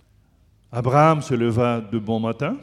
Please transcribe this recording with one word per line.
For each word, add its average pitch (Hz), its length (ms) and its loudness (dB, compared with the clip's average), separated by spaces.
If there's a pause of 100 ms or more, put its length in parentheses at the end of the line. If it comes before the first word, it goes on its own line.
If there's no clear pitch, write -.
(720)
Abraham 143 520 2
se 135 100 -8
leva 117 480 0
de 110 180 -6
bon 110 220 -4
matin, 139 420 -4